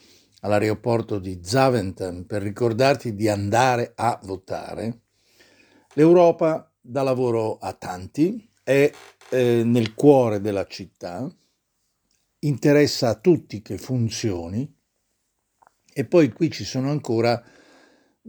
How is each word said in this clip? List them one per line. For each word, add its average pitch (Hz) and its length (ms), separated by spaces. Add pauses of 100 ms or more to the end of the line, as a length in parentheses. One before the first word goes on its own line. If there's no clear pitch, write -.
(400)
all'aeroporto 107 800
di 92 200
Zaventem 95 840
per 104 180
ricordarti 117 720
di 104 140
andare 113 680
a 110 300
votare, 95 800 (880)
l'Europa 165 760 (180)
dà 131 160
lavoro 123 540
a 95 160
tanti, 139 760 (160)
è, 139 300 (380)
eh, 120 340
nel 117 300
cuore 123 480
della 98 240
città, 95 680 (1040)
interessa 143 680
a 110 60
tutti 139 480
che 98 160
funzioni, 110 920 (1200)
e 139 100
poi 156 260
qui 151 200
ci - 140
sono 131 260
ancora, 120 520 (880)